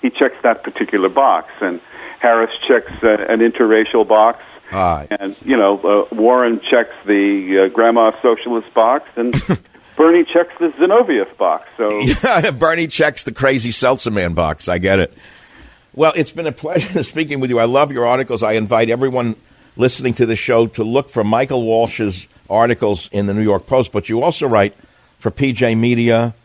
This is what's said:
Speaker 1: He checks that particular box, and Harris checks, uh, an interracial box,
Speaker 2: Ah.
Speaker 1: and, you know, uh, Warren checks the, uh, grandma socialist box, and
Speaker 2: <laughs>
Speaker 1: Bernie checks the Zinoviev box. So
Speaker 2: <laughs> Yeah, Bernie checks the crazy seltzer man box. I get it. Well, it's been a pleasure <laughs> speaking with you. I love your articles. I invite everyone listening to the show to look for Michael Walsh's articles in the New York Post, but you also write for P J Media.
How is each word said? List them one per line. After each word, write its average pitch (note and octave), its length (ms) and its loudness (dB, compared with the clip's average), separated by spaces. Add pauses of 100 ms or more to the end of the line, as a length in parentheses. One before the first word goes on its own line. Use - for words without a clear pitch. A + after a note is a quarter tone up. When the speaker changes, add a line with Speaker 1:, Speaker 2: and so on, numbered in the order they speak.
Speaker 1:
He B2+ 80 0
checks - 320 0
that A2+ 200 0
particular G2 460 -2
box, G2 400 0 (120)
and F2+ 200 -6 (380)
Harris A2+ 320 2 (160)
checks, A#2+ 240 2 (100)
uh, G#2+ 260 2
an A2 120 0
interracial A2+ 680 2
box, G#2+ 360 4 (280)
Speaker 2:
Ah. E2+ 380 -2
Speaker 1:
and, G2 340 -8
you C3 140 0
know, G2+ 540 2
uh, A#2 40 -10
Warren A#2 540 2
checks A#2+ 240 2 (140)
the, G2 640 2
uh, - 20 -18
grandma A2+ 380 2 (100)
socialist A#2 540 -2
box, A#2+ 400 2
and A#2+ 180 -4 (140)
Speaker 2:
<laughs> - 160 -2 (340)
Speaker 1:
Bernie E3 260 6
checks F3 380 0
the E3+ 80 0 (100)
Zinoviev F3+ 560 2
box. D#2+ 400 -2
So G#2 240 -4
Speaker 2:
<laughs> - 240 -2
Yeah, G3+ 280 0
Bernie E3 360 0
checks - 360 -2
the A#2+ 100 -8
crazy C3 380 0
seltzer B2+ 400 -2
man F2+ 220 -2
box. D#2 360 -4
I F2 80 -2
get F#2+ 220 0
it. F2 120 0 (840)
Well, D#3 220 2
it's E3 160 -4
been E3 160 -8
a C#3+ 60 -6
pleasure F3 500 -4
<laughs> - 0 -
speaking D3 380 -6
with C3 80 -4
you. A#2+ 100 0
I A2+ 60 2
love C#3 260 2
your A#2+ 160 -2
articles. B2 340 -2
I A2 120 0
invite A2 360 0
everyone B2 460 -2 (400)
listening B2 380 -2
to B2 120 2
the A2 120 -2
show A#2 300 0
to A2 180 -6
look B2+ 240 -4
for A2 160 -2
Michael B2 380 -2
Walsh's A2+ 640 -2 (220)
articles A2 600 0
in G2+ 140 -2
the G2+ 80 -2
New G#2+ 80 -2
York G#2 260 0
Post, C3 240 0
but G2+ 160 -4
you A2+ 140 -2
also D#3+ 260 -2
write G#2 260 2 (460)
for A2+ 120 -4
P C3+ 200 -2
J A2+ 240 0
Media. A#2 580 0 (120)